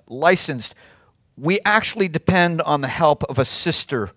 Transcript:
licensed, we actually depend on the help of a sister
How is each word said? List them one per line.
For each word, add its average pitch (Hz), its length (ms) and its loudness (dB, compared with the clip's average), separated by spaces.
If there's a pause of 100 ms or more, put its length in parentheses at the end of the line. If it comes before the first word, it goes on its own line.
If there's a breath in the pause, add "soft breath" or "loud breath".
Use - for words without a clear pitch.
licensed, 147 680 -2 (640 soft breath)
we 170 280 0
actually 208 420 0
depend 175 540 2
on 147 180 0
the 139 80 -4
help 151 420 2
of 127 80 -4
a 135 60 2
sister - 720 -4